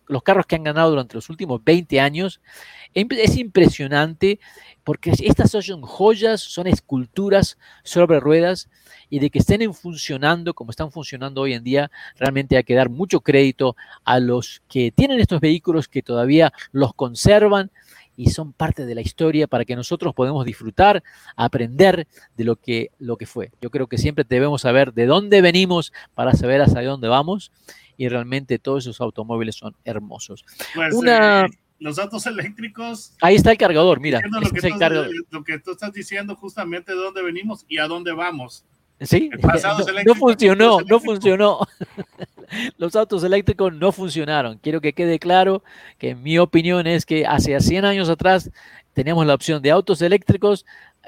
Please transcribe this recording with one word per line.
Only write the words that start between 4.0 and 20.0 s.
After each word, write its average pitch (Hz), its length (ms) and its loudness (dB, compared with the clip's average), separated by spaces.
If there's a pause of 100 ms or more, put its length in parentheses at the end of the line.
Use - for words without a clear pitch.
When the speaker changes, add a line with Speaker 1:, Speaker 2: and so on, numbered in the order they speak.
Speaker 1:
porque 151 360 -4
estas - 340 2
son 185 300 -6
joyas, 208 600 0
son - 240 -8
esculturas 185 920 -2 (260)
sobre 165 380 2
ruedas 165 480 0 (400)
y 143 100 -4
de 139 120 0
que - 80 0
estén 202 240 2
en 208 120 -4
funcionando 160 800 -4
como 117 160 -14
están 147 220 -10
funcionando 135 480 -10
hoy 135 140 -2
en 117 100 -8
día, 139 260 0 (280)
realmente 135 380 0
hay 127 80 4
que 123 100 0
dar 127 160 4
mucho 170 300 -2
crédito 139 560 2 (280)
a 127 160 2
los 123 480 -4
que 123 240 -2
tienen 262 280 2
estos 180 200 2
vehículos, 160 480 0
que 135 140 -6
todavía 135 500 2 (200)
los 135 220 0
conservan 196 760 2 (460)
y - 140 0
son 156 220 -8
parte 151 340 -6
de 120 80 -10
la 117 60 -8
historia 151 480 -2
para 120 160 -2
que 127 100 -8
nosotros 139 400 -8